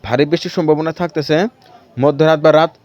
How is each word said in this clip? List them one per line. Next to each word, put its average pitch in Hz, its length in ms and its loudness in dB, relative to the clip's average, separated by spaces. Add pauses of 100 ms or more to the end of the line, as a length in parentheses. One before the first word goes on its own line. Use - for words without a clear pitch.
ভারী 123 260 0
বৃষ্টির 170 280 -4
সম্ভাবনা 156 420 0
থাকতেছে 156 380 -4 (640)
মধ্যরাত 151 420 2
বা 156 140 6
রাত 160 120 0 (140)